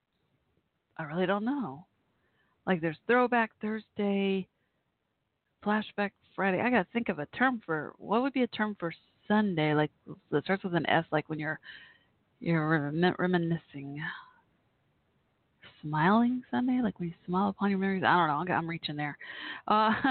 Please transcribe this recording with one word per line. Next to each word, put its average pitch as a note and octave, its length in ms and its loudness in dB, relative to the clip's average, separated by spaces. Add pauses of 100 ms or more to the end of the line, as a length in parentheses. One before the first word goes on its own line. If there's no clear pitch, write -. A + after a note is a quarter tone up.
(960)
I D#3+ 80 -8
really E3 220 -2
don't G3+ 180 0
know. G3+ 420 -4 (800)
Like, F#3 140 0
there's D#3+ 260 -4
Throwback A#3+ 440 2 (100)
Thursday, G3+ 840 -2 (1160)
Flashback G#3 460 -2 (260)
Friday. F#3 240 0
I A#3+ 100 0
gotta A#3 220 2
think A#3 160 -2
of E3 100 -4
a D3 80 -8
term B3 380 0
for, D#3 340 -4
what A3 240 0
would C4+ 100 -2
be B3+ 100 0
a A#3+ 60 2
term G#3+ 300 -4
for E3 140 -4 (340)
Sunday? F3+ 480 2
Like, D3+ 160 2 (400)
that D3 140 0
starts F#3+ 200 -2
with F3+ 100 -2
an E3 140 0
S, E3 220 2
like D3+ 180 -2
when D#3 100 -6
you're, D3+ 200 -6 (840)
you're D#3 520 0
remin-, E3+ 260 2
reminiscing. E3 840 -2 (1800)
Smiling G#3+ 680 2
Sunday, B3 320 0
like G#3 160 -2
when F3 100 -4
you E3+ 60 -8 (120)
smile F#3 220 0
upon G3+ 220 -2
your G3 80 2
memories. F#3+ 280 0
I D3 100 6
don't E3+ 120 4
know. D#3+ 240 -2
I'm, A#2+ 60 2
I'm E3 100 -2
reaching E3 280 -8
there. D3 200 -6 (500)
Uh, G#3+ 260 4 (180)